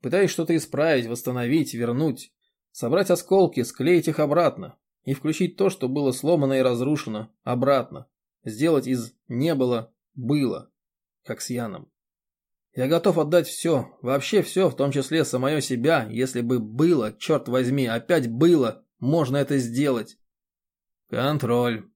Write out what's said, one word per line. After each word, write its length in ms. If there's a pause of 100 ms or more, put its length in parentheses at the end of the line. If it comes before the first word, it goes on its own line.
Пытаюсь 320
что-то 240
исправить, 500
восстановить, 640
вернуть. 600 (400)
Собрать 380
осколки, 520
склеить 460
их 100
обратно. 580 (280)
И 100
включить 420
то, 140
что 180
было 220
сломано 440
и 80
разрушено, 680 (140)
обратно. 640 (360)
Сделать 440
из 260 (140)
"не 260
было" 400 (220)
"было". 560 (520)
Как 160
с 100
Яном. 420 (800)
Я 140
готов 300
отдать 280
все, 560
вообще 400
все, 260
в 60
том 160
числе 340
самое 380
себя, 480
если 300
бы 180
было, 580
черт 300
возьми, 400
опять 420
было, 560 (140)
можно 380
это 220
сделать. 580 (960)
Контроль. 840